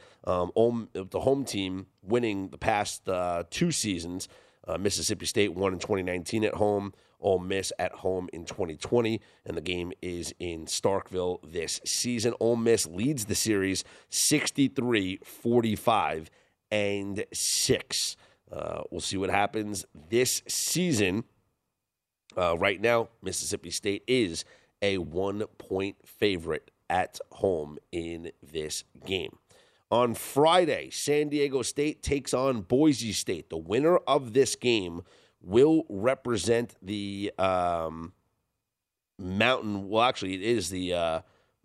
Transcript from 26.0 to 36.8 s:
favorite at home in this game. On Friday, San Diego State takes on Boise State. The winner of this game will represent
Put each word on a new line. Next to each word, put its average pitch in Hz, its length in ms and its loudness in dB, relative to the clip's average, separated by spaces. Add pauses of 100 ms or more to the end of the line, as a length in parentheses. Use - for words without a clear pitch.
favorite 82 640 -2 (180)
at 90 320 0 (120)
home 78 480 -2 (120)
in 82 400 -8 (120)
this 76 400 -8 (200)
game. 92 360 -6 (500)
On 117 240 4
Friday, 147 800 2
San 147 380 0
Diego 143 340 0
State 147 400 -2
takes 139 320 0
on 127 260 0
Boise 120 520 2
State. - 360 -6
The 82 80 -6
winner 120 400 4
of 131 360 0
this 127 220 6
game 92 460 0 (400)
will 135 480 4
represent 117 920 0